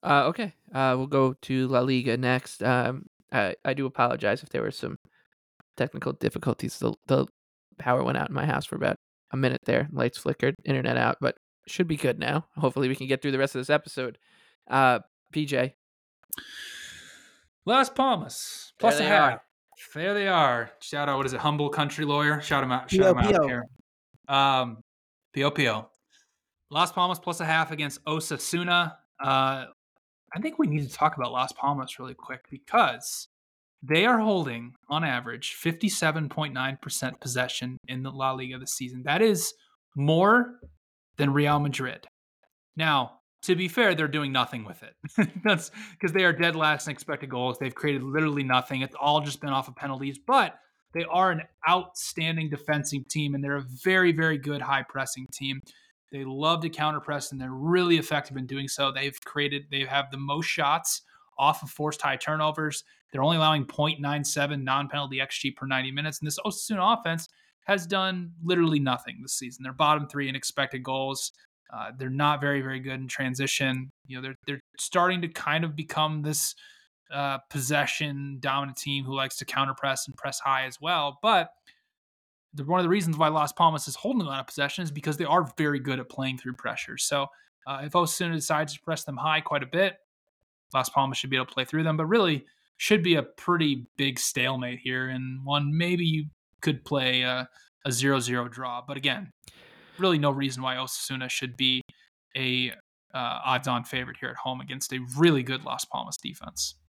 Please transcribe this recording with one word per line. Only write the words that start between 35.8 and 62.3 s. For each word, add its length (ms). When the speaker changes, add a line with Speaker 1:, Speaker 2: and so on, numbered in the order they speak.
Speaker 2:
point 260
nine 260
percent 400
possession 640
in 160
the 80
La 220
Liga 260
this 140
season. 320
That 180
is 320
more 640
than 160
Real 260
Madrid. 480
Now, 380
to 140
be 120
fair, 260
they're 140
doing 240
nothing 320
with 180
it. 480
<laughs> 40
That's 260
'cause 120
they 120
are 100
dead 220
last 300
in 60
expected 380
goals. 280
They've 160
created 280
literally 400
nothing. 400
It's 140
all 260
just 180
been 100
off 180
of 80
penalties, 420
but 400
they 120
are 260
an 120
outstanding 840
defensive 580
team, 260
and 80
they're 140
a 80
very, 280
very 260
good 220
high 220
pressing 500
team. 300
They 140
love 380
to 80
counter 300
press, 320
and 80
they're 120
really 460
effective 380
in 100
doing 200
so. 240
They've 340
created, 460
they 140
have 260
the 60
most 300
shots 560
off 240
of 80
forced 320
high 140
turnovers. 640